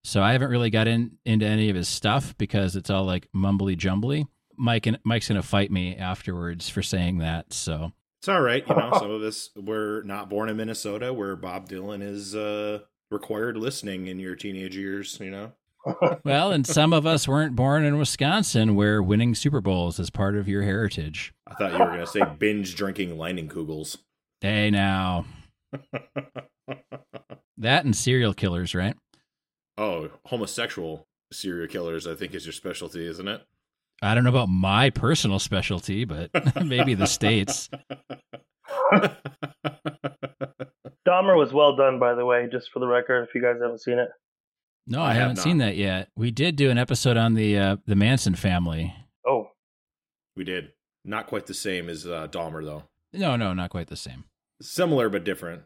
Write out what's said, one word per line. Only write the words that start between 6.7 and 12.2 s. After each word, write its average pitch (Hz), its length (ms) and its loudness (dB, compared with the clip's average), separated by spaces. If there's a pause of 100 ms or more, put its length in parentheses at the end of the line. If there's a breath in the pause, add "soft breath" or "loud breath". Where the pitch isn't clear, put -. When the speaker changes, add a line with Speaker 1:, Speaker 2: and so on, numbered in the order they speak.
Speaker 1:
saying 90 360 0
that, 80 340 -4
so. 80 400 -6 (280)
Speaker 2:
It's - 80 -6
all 185 140 2
right, 123 260 2
you - 80 2
know, 117 160 0
Speaker 3:
<laughs> - 60 4
Speaker 2:
some 104 120 0
of 110 120 -4
us 110 340 -6
were 107 480 -4
not 98 260 -8
born 107 180 0
in 107 80 -2
Minnesota 110 560 -6
where 98 240 -4
Bob 92 320 -10
Dylan 98 340 -10
is, 101 340 -10